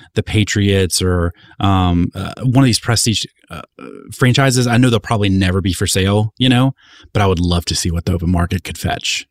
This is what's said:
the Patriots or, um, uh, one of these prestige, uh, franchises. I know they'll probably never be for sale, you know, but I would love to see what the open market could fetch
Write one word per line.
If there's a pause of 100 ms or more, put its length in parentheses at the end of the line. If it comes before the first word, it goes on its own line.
(140)
the
Patriots
or, (260)
um,
uh, (100)
one
of
these
prestige, (260)
uh, (500)
franchises.
I
know
they'll
probably
never
be
for
sale,
you
know, (400)
but
I
would
love
to
see
what
the
open
market
could
fetch